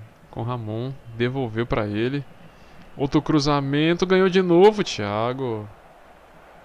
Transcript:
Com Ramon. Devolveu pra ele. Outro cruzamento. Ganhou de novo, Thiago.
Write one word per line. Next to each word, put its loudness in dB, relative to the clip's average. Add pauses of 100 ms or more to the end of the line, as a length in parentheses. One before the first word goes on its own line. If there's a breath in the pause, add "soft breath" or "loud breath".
(300)
Com -10
Ramon. -6 (240)
Devolveu -2
pra -2
ele. -4 (720 loud breath)
Outro 0
cruzamento. 0
Ganhou 4
de 4
novo, 6
Thiago. -4 (1000)